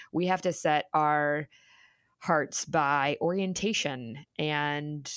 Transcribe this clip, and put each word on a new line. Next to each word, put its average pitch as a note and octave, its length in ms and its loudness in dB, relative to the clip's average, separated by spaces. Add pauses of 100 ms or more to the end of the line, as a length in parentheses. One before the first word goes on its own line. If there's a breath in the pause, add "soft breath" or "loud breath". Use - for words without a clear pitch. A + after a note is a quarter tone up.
(120)
we F3 160 0
have F#3 160 2
to F3 100 0
set D3+ 400 0
our D3 540 2 (720 soft breath)
hearts - 440 0
by C#3+ 560 2
orientation F3 960 -2 (220)
and, D3 760 -2